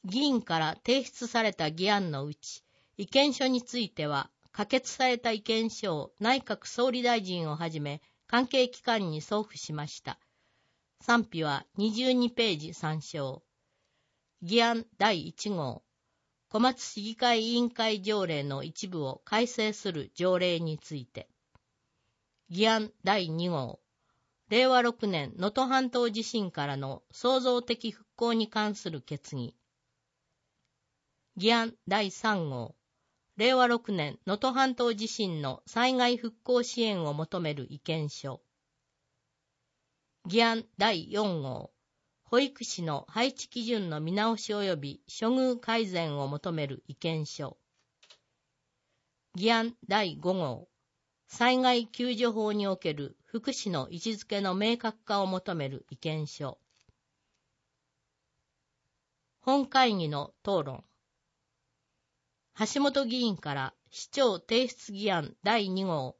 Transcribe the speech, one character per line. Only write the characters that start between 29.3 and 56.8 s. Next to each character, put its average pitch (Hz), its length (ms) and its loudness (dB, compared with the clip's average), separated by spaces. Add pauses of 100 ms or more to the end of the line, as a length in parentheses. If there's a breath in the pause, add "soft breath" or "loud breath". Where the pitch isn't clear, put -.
議。 123 200 -6 (1800)
議 208 160 4
案 233 220 0 (120)
第 202 220 2
三 190 400 -2
号、 123 260 -8 (640)
令 240 160 4
和 254 140 6
六 233 240 0
年 151 340 -2
能 196 120 0
登 262 160 0
半 262 200 4
島 240 220 2
地 220 120 -6
震 180 340 -2
の 135 260 -4
災 254 260 2
害 247 240 4
復 233 240 -6
興 247 220 2
支 240 180 -4
援 202 240 2
を 147 80 0
求 156 280 -4
め 151 120 -2
る 139 160 -8
意 - 100 -14
見 156 300 -2
書。 - 320 -10 (1900)
議 208 140 4
案 226 240 2 (140)
第 196 320 2
四 202 320 0
号、 - 280 -8 (520)
保 240 160 4
育 277 240 0
士 - 180 -8
の 160 260 -4
配 233 200 0
置 - 200 -6
基 240 160 -8
準 214 280 -2
の 151 100 -4
見 165 100 -2
直 214 260 0
し - 140 -8
及 202 240 0
び 143 320 -10
処 - 200 -4
遇 254 320 2
改 226 260 0
善 170 320 -2
を 139 100 -2
求 147 240 -4
め 156 140 -2
る 135 220 -10
意 143 80 -14
見 160 320 -2
書。 - 300 -10 (1800)
議 202 160 2
案 233 240 0 (120)
第 190 280 0
五 165 180 -2
号、 151 340 -4 (600)
災 254 320 2
害 247 280 4
救 247 260 -2
助 233 160 2
法 214 240 0
に 208 120 0
お 190 100 0
け 160 200 -4
る 143 300 -8
福 - 260 -4
祉 - 180 -6
の 143 220 -2
位 170 60 -12
置 226 160 -4
づ 202 120 -10
け 202 160 -2
の 190 140 0
明 220 220 2
確 220 260 -4
化 202 180 0
を 190 60 2
求 185 260 -4
め 143 160 -2
る 135 220 -12
意 135 60 -14
見 156 280 -4
書。 143 320 -10 (2750)